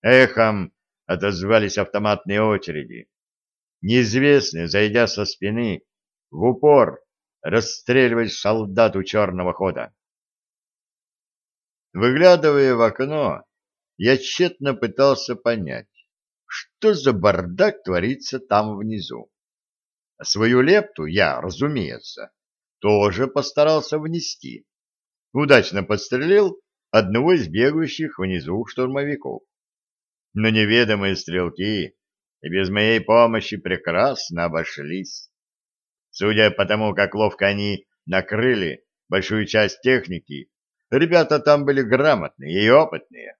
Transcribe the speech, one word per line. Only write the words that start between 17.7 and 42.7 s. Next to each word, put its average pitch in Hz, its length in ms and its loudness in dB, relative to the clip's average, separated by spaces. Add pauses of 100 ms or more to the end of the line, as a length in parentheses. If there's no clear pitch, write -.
творится 110 560 -4
там 107 380 -2
внизу. 98 540 -10 (920)
Свою 120 400 0
лепту 185 440 0
я, 78 340 0
разумеется, 92 920 -8 (480)
тоже 104 480 2
постарался 147 720 -2
внести. 156 680 -10 (680)
Удачно 131 500 2
подстрелил 160 760 0 (320)
одного 113 420 2
из 131 140 0
бегущих 143 720 -2
внизу 92 460 -4
штурмовиков. 139 800 -6 (880)
Но 107 160 0
неведомые 107 680 2
стрелки 90 800 -4 (460)
и 73 80 -12
без 92 200 -2
моей 107 320 0
помощи 113 560 2
прекрасно 87 880 -4
обошлись. 82 840 -10 (800)
Судя 107 420 2
по 98 140 -2
тому, 107 300 -2
как 98 180 0
ловко 101 340 0
они 101 380 -4 (200)
накрыли 95 800 -2 (240)
большую 101 360 -2
часть 104 360 0
техники, 90 680 -2 (400)
ребята 156 500 2
там 147 260 2
были 135 160 0
грамотные 104 840 -2
и 110 60 4
опытные. 135 720 2